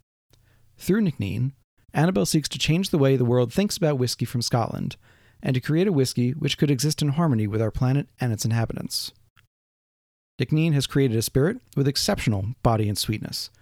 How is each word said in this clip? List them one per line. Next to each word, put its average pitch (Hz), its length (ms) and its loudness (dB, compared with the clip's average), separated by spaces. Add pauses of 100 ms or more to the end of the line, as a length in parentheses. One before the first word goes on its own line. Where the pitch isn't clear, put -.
(760)
Through 214 260 0
Nicneen, 120 500 -2 (420)
Annabelle 180 320 2
seeks 151 240 0
to - 80 -10
change 170 320 0
the 170 80 2
way 135 180 4
the 123 80 2
world 120 280 2
thinks 202 260 0
about 147 200 0
whiskey 120 280 -2
from 120 160 -4
Scotland, 50 540 -2 (460)
and 135 120 0
to 127 60 0
create 170 280 2
a 202 40 2
whiskey 127 400 0
which 151 260 -4
could 147 120 4
exist 147 320 0
in 147 60 2
harmony 135 380 2
with 107 160 0
our 107 80 0
planet 131 380 0 (120)
and 123 120 0
its 104 120 -4
inhabitants. - 680 -4 (1300)
Nicneen 156 360 2
has 135 120 2
created 135 300 2
a 113 60 0
spirit 170 380 0 (160)
with 135 120 2
exceptional 107 720 -2
body 110 260 2
and 104 100 -2
sweetness, - 520 -6 (120)